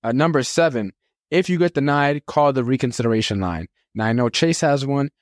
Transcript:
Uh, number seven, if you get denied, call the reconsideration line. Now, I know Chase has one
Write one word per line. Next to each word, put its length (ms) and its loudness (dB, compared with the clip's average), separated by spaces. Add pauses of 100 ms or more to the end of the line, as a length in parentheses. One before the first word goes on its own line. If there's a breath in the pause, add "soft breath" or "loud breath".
Uh, 80 -2
number 320 2
seven, 480 -2 (400)
if 160 0
you 100 0
get 160 2
denied, 520 0
call 260 2
the 100 0
reconsideration 760 0
line. 260 -6 (260)
Now, 120 -4
I 80 0
know 160 2
Chase 320 0
has 260 0
one 220 -2 (140)